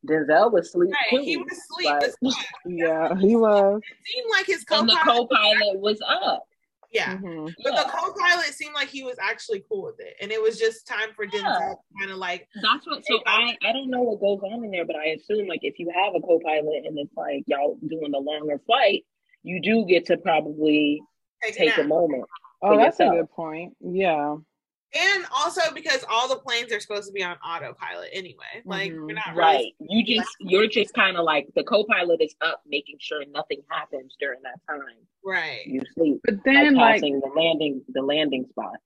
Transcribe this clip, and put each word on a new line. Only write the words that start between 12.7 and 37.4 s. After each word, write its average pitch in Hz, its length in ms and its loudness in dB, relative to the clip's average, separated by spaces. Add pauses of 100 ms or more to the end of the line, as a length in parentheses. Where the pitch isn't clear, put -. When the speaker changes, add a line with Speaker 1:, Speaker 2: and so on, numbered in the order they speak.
Speaker 1:
what, 311 180 -10
so 240 120 -2
Speaker 2:
take - 100 -2
off. 240 360 0
Speaker 1:
I, 196 60 -2
I 226 40 0
don't 262 180 -4
know 247 120 -2
what 214 180 -2
goes 196 220 0
on 226 220 -8
in 208 60 -10
there, 175 160 -4
but 165 100 -6
I 156 120 -4
assume, 196 400 -4
like, 165 140 -6
if - 160 -8
you 170 160 -6
have 190 200 0
a 160 60 0
co-pilot 156 680 0
and 160 120 -8
it's, 143 180 -8
like, 151 300 -6
y'all 143 300 0 (100)
doing 151 260 -6
the 139 60 -2
longer 151 460 -6
flight, 226 400 2 (380)
you 175 180 -8
do 226 240 2
get 170 220 4
to 175 100 4
probably 151 840 0 (420)
Speaker 2:
Take 226 140 -6
a - 20 -12
Speaker 1:
take 233 200 4
a 151 40 2
Speaker 2:
nap. 143 60 0
Speaker 1:
moment 156 360 2 (380)
Speaker 3:
Oh, 190 60 2
Speaker 1:
for 208 80 8
Speaker 3:
that's 254 240 6
a - 40 8
Speaker 1:
yourself. - 160 4
Speaker 3:
good 160 100 -4
point. 165 500 -10
Yeah. 170 560 0 (580)
Speaker 2:
And 370 320 0 (100)
also 339 240 -2 (140)
because 302 340 -2
all 233 200 0
the 262 120 0
planes 240 320 -4
are 208 80 -4
supposed 208 280 -8
to 196 40 -18
be 196 100 -6
on 175 140 -6 (100)
autopilot 156 680 -10
anyway. - 520 -14
Like, 190 280 -6
Speaker 3:
Mm-hmm. 156 140 -12
Speaker 2:
we're 156 100 -10
not 190 200 -8
Speaker 1:
Right. 160 220 6
Speaker 2:
really - 220 -4
Speaker 1:
You 220 240 0
just, 226 360 -2
you're 190 260 4
just 220 280 -2
kinda 190 280 2
like, 151 320 0
the 156 80 2
co-pilot 180 600 2
is 151 180 -2
up 160 260 -2
making 147 320 -8
sure 151 280 -8
nothing 143 340 -6 (100)
happens 143 480 -10
during 131 240 -6
that 123 260 -14
time. 131 380 -12 (180)
Speaker 2:
Right. 160 420 -4
Speaker 1:
You 131 140 -4 (140)
sleep. 156 300 0
Speaker 3:
But 214 120 0
Speaker 1:
Like, - 80 -12
Speaker 3:
then, 277 300 6
like 226 280 6
Speaker 1:
passing 139 180 0
the 135 80 -6
landing, 151 600 0